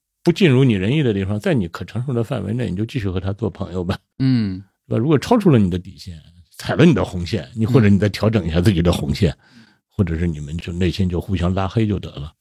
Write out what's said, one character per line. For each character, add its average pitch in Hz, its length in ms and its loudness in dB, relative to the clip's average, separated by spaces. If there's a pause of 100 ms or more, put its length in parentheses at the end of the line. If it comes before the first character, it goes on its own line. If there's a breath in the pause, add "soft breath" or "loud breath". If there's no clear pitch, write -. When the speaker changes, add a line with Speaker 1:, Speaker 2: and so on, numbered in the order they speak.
(240)
Speaker 1:
不 175 80 2
尽 170 180 4
如 131 140 6
你 123 100 4
人 98 180 0
意 156 120 0
的 117 100 2
地 98 100 -2
方， 104 160 -2
在 185 140 -2
你 101 140 0
可 - 180 -12
承 117 220 -8
受 135 60 -6
的 117 100 0
范 107 200 -6
围 98 80 -6
内， 113 200 -4
你 87 40 -4
就 101 80 -2
继 113 140 -6
续 98 120 -4
和 90 100 -4
他 95 120 -6
做 101 160 -4
朋 87 260 -8
友 90 100 -4
吧。 90 120 -4 (220)
Speaker 2:
嗯。 110 460 0 (240)
Speaker 1:
对 117 100 -2
吧？ - 0 -
如 117 100 0
果 151 120 4
超 - 180 2
出 202 140 4
了 120 80 6
你 95 100 4
的 90 80 -2
底 90 220 -10
线， 82 200 -16 (380)
踩 - 160 -6
了 98 100 4
你 165 120 6
的 92 100 0
红 87 180 -6
线， 87 300 -6
你 110 100 -2
或 120 160 4
者 104 80 6
你 101 120 6
再 101 100 2
调 - 180 -2
整 107 200 0
一 - 20 -2
下 80 100 0
自 95 140 4
己 82 80 0
的 85 100 4
红 73 220 -2
线， 73 180 2 (240 soft breath)
Speaker 2:
嗯。 - 100 -20 (220 soft breath)
Speaker 1:
或 - 180 -2
者 82 120 -4
是 87 80 -2
你 78 140 -2
们 73 200 -8
就 87 120 -10
内 85 180 0
心 92 200 -2
就 85 100 -2
互 95 160 -4
相 85 180 0
拉 95 140 -2
黑 113 180 0
就 104 140 -2
得 - 120 -12
了。 71 300 -12